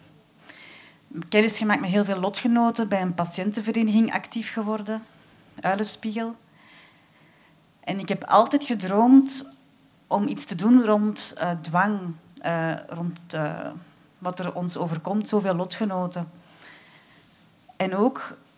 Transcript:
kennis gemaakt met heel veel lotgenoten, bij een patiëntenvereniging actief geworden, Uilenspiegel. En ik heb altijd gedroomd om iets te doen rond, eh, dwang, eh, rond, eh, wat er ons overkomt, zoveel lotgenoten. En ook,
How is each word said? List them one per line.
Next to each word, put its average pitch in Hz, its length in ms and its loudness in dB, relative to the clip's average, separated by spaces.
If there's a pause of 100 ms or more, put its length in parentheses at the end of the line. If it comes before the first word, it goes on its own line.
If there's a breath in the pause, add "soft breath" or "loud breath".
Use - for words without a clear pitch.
(1300 loud breath)
kennis 214 300 4
gemaakt 208 220 2
met 190 100 -2
heel 202 140 4
veel 190 160 -2
lotgenoten, 233 680 2
bij 196 140 0
een 180 120 -2
patiëntenvereniging 214 960 0
actief - 400 -6
geworden, 214 500 -6 (580 soft breath)
Uilenspiegel. 220 760 -2 (1500 soft breath)
En 190 140 -6
ik 180 100 -10
heb 190 160 -4
altijd 233 400 4
gedroomd 233 880 4 (540)
om 202 220 -2
iets 208 160 -6
te 190 100 -8
doen 233 300 6
rond, 208 540 2
eh, 175 120 -2 (120)
dwang, 190 380 0 (380)
eh, 165 340 -2 (160)
rond, 170 320 -6 (100)
eh, 156 400 -6 (480 soft breath)
wat 180 200 -6
er 180 160 -6
ons 180 220 -4
overkomt, 175 520 -4
zoveel 196 260 2
lotgenoten. 180 760 -4 (1500 loud breath)
En 92 200 -4
ook, - 420 -2 (180)